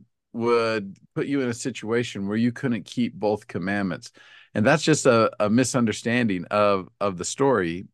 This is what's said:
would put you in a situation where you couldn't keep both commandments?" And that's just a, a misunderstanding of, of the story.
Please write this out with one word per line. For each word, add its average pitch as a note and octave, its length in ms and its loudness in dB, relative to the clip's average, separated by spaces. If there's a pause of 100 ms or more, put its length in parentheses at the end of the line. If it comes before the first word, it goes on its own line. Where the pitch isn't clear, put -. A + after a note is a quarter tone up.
(340)
would A2+ 640 0 (180)
put D#3 100 -2
you C#3 160 -2
in B2+ 80 0
a A#2 40 -2
situation A2+ 760 -4
where G#2+ 100 -2
you A#2+ 140 2
couldn't A#2+ 340 -4
keep - 300 -4
both G#2 320 -2
commandments?" G2 640 -4 (420)
And G#2+ 100 0
that's D3 200 4
just D3 240 4
a, A#2 320 4
a G#2 100 2
misunderstanding A#2 1000 0
of, G2+ 360 2 (140)
of G2 160 -2
the F2 80 -6
story. G2 680 0